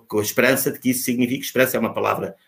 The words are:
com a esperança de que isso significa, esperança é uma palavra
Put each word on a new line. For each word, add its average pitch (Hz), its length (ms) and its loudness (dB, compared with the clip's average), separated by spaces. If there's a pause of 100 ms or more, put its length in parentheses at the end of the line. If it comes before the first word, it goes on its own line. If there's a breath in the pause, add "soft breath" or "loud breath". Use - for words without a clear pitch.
com 107 120 -2
a 104 40 2
esperança 131 480 2
de - 80 -8
que 127 120 0
isso 123 120 -2
significa, 123 400 0
esperança 127 320 0
é 117 40 0
uma 110 140 0
palavra 101 420 -2 (120)